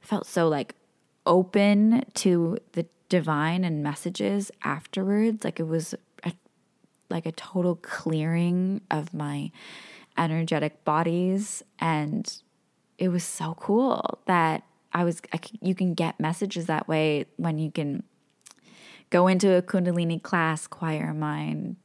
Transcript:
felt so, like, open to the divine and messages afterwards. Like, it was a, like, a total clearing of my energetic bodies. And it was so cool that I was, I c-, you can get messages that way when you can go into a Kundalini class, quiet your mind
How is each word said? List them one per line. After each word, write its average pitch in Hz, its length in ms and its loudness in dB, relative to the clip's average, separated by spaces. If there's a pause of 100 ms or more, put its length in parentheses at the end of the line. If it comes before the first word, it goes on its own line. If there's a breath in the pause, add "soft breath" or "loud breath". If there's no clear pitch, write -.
felt - 260 -4
so, 165 220 2
like, 156 260 -2 (520)
open 202 760 4 (100)
to 170 440 2 (140)
the 165 120 -2 (240)
divine 160 560 2
and 160 180 0
messages 180 680 -2 (120)
afterwards. 208 840 0
Like, 165 160 -4
it 165 60 -2
was 160 280 -2 (300)
a, 175 80 -4 (760)
like, 170 160 -4
a 165 80 -6
total 180 440 0
clearing 170 1040 0 (100)
of 160 240 -4
my 147 380 -6 (680 loud breath)
energetic 160 680 0
bodies. 175 760 0 (160)
And 151 640 -2 (560)
it 185 100 0
was 175 160 0
so 160 300 -6
cool - 720 0
that 165 380 2 (280)
I 175 120 2
was, 170 180 -2 (100)
I 175 100 -4
c-, - 200 -16
you 185 120 0
can 180 200 0
get 165 240 -2
messages 170 480 -2
that 156 220 -2
way 156 380 2 (100)
when 165 220 -2
you 156 120 -2
can 143 320 -4 (1040 loud breath)
go 180 200 6
into 185 260 6
a 180 80 6
Kundalini 175 580 0
class, 160 460 -2
quiet 156 340 -4
your 156 140 -4
mind 151 720 -4